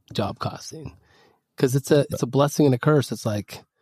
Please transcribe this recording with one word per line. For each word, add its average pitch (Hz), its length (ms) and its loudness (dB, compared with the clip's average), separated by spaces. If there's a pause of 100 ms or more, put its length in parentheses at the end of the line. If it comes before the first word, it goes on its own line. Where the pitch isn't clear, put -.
(120)
Job 101 260 -4
costing. - 580 -10 (600)
'Cause 135 200 0
it's 143 160 0
a, 147 80 6 (100)
it's - 120 -4
a 127 40 -2
blessing 143 400 2
and 131 80 6
a 120 40 -2
curse. 151 340 2
It's 107 120 -10
like, - 380 -6 (200)